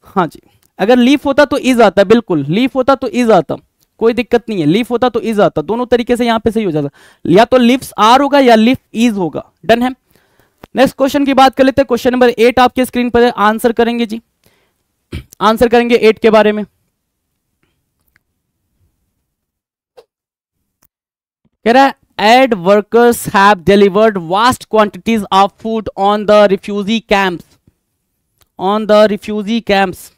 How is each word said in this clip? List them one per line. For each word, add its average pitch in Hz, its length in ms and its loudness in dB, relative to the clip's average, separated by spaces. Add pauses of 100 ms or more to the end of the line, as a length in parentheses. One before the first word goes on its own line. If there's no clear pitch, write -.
हाँ 180 200 -4
जी, - 140 -16 (380)
अगर 240 200 2
लीफ 262 280 0
होता 285 180 2
तो 277 140 -4
इज 240 220 0
आता, 202 240 4
बिल्कुल, 185 440 0
लीफ 233 260 -2
होता 269 200 0
तो 262 140 -6
इज 233 220 -2
आता, 165 260 0 (440)
कोई 226 120 0
दिक्कत 233 360 -4
नहीं 208 120 -6
है, 147 60 -2
लीफ 208 240 -2
होता 240 180 -2
तो 240 120 -4
इज 214 200 -4
आता, 156 220 0
दोनों 226 240 -6
तरीके 240 300 -2
से 240 100 -2
यहाँ 226 140 -2
पे 226 100 -2
सही 220 140 -4
हो 185 60 -4
जाता, 147 180 -4 (360)
या 185 200 4
तो 254 140 0
लीव्स 247 400 0
आर 226 220 4
होगा 370 180 0
या 247 160 4
लीफ 226 240 2 (160)
इज 226 180 0
होगा। 185 320 -8 (200)
डन 233 180 0
है। 254 80 -2 (840)
नेक्स्ट 262 200 0
क्वेश्चन 277 280 -2
की 269 100 -2
बात 262 220 2
कर 269 80 2
लेते 269 180 0
हैं, - 40 -2
क्वेश्चन 247 260 -2
नंबर 254 180 2
एट 240 280 0
आपके 254 260 0
स्क्रीन 247 260 -4
पर 240 140 2
है, 240 140 2
आंसर 214 340 -2
करेंगे 233 340 -2
जी, 220 140 -12 (1200)
आंसर 220 280 0
करेंगे 240 280 0
एट 214 220 2
के 220 120 2
बारे 214 220 2
में। 214 120 -6 (4000)
कह 226 60 0
रहा 262 120 4
है, 269 100 -2 (440)
"Aid 254 160 2 (100)
workers 220 680 0
have 196 340 2
delivered 202 640 2
vast 220 480 -2
quantities 208 500 -2 (100)
of 196 140 2 (140)
food 220 260 -8 (120)
on 208 260 -2
the 208 240 4
refugee 202 500 -4 (120)
camps, 190 320 -2 (1120)
on 208 280 -2
the 208 220 4
refugee 214 520 -6 (100)
camps।" 196 340 -2 (140)